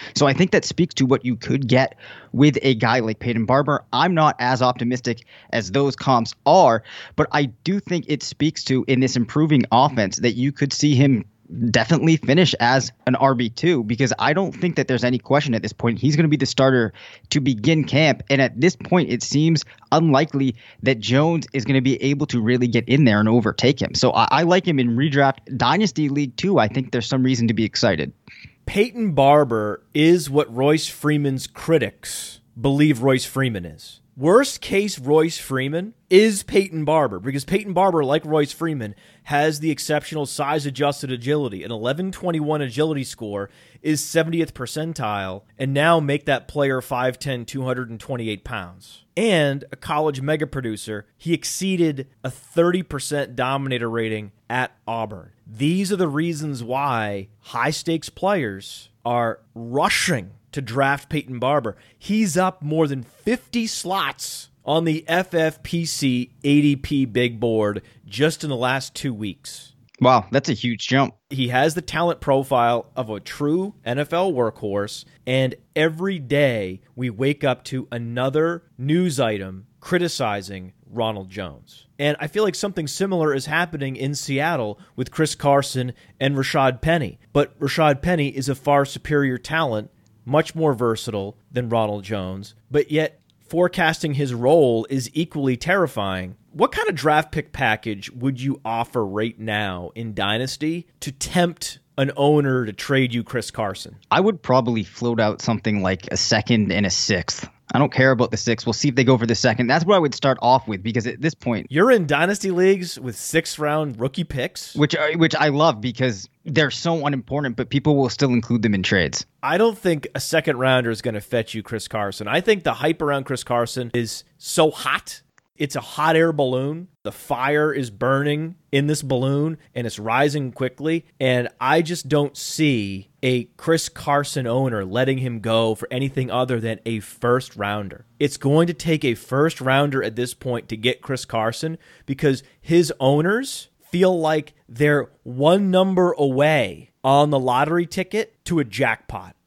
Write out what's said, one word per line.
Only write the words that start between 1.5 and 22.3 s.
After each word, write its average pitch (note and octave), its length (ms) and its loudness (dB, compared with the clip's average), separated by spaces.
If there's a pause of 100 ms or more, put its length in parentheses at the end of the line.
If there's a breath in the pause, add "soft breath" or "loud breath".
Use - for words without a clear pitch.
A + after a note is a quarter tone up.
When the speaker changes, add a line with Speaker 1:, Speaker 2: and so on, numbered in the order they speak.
Speaker 1:
get B2+ 300 2 (340 loud breath)
with C#3+ 320 4
a C3 140 4
guy A#2 240 2
like A2 180 -2
Peyton A2+ 280 -2
Barber. C3+ 460 2
I'm E3 220 2
not D#3 240 4
as B2 240 0
optimistic B2 600 -2 (260 loud breath)
as G2 220 -2
those C#3 240 2
comps A#2+ 380 2 (120)
are, C#3 380 6 (320 loud breath)
but D3+ 160 2
I D3+ 140 2
do F#3 340 -2
think F3 260 -4
it D3 160 -4
speaks - 420 -4
to, C3 220 0
in B2+ 140 2
this C3 160 2
improving D3 560 2
offense, A#2+ 460 4
that A#2 140 2
you C3+ 200 -2
could C#3 200 -2
see D3 220 2
him B2+ 300 4 (460)
definitely D#3 460 4
finish D3 440 4
as B2 320 2 (140)
an B2+ 100 2
R C3+ 180 0
B A#2 160 -2
two, D#3 340 0
because A#2+ 340 0
I C3+ 140 0
don't F#3 200 -2
think - 240 -4
that C#3 100 2
there's B2+ 180 0
any B2+ 140 0
question C#3 360 0
at G#2+ 80 -2
this G#2+ 100 -4
point. A#2 260 -2
He's C#3+ 180 2
gonna D#3+ 120 4
be D3+ 80 2
the C3 100 0
starter C3 460 2 (380 loud breath)
to D3+ 100 0
begin C#3 440 2
camp, C#3+ 460 2
and C3+ 100 4
at - 180 0
this D#3+ 180 4
point, E3+ 340 0
it A#2 120 -2
seems D#3 420 2 (260 loud breath)
unlikely C#3+ 640 2 (300 loud breath)
that A#2+ 160 2
Jones B2+ 520 2
is B2+ 120 -2
gonna C3+ 180 2
be C3 200 0
able C#3+ 260 0
to A#2+ 120 -2